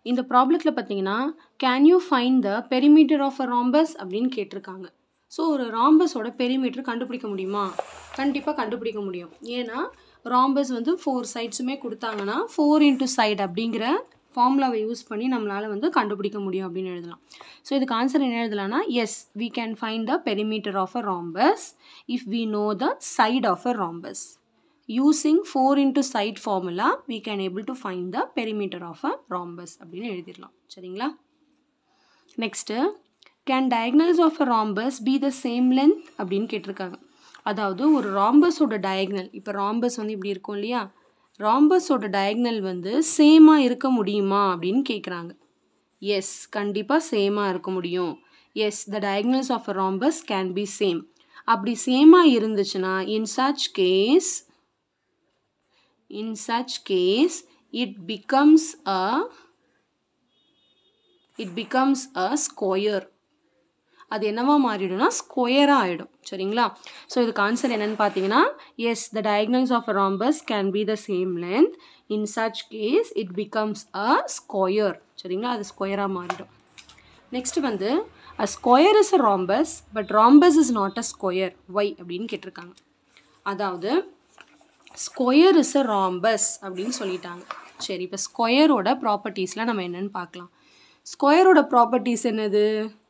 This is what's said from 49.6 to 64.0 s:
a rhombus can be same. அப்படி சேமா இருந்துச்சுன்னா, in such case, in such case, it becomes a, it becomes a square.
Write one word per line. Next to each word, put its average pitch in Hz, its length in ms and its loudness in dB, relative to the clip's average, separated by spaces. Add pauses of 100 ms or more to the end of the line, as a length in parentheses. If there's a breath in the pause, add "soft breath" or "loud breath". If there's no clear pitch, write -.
a 202 60 -6
rhombus 190 400 -2 (140)
can 190 260 -4
be 202 120 -4 (140)
same. 175 220 0 (440 soft breath)
அப்படி 226 400 -2
சேமா 302 420 10
இருந்துச்சுன்னா, 196 800 0
in 220 180 -2 (100)
such 269 420 -2
case, 196 760 2 (1600)
in 220 240 -8 (120)
such 247 420 -6
case, 196 580 2 (260 soft breath)
it 226 220 -4 (120)
becomes 277 840 2
a, 196 300 0 (2250 soft breath)
it 220 180 -10
becomes 262 400 0 (220)
a 190 160 -2
square. 202 760 -2 (960 soft breath)